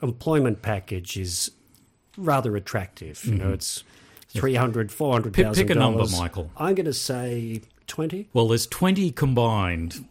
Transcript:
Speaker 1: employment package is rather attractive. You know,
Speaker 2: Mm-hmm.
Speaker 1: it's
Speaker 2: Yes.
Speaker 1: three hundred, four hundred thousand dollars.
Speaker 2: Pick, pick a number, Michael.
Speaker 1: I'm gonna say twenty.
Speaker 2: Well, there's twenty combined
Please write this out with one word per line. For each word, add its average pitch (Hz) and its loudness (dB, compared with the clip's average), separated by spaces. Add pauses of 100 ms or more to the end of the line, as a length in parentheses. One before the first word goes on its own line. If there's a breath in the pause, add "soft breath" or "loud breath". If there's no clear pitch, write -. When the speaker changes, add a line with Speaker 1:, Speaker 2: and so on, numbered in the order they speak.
Speaker 1:
employment 127 0
package 95 -6
is 90 -4 (640)
rather 135 0
attractive. 92 -6
You 113 0
know, 95 0
Speaker 2:
Mm-hmm. 95 2
Speaker 1:
it's - -6 (500 loud breath)
Speaker 2:
Yes. 107 -2
Speaker 1:
three 131 2
hundred, 117 0
four 143 0
hundred 113 2
thousand - 6
dollars. 107 2
Speaker 2:
Pick, 190 4
pick 160 2
a - 6
number, 113 4
Michael. 87 -4
Speaker 1:
I'm 180 0
gonna 160 0
say 120 -4 (260)
twenty. 165 -6
Speaker 2:
Well, 117 4
there's 117 2
twenty 190 2
combined 107 0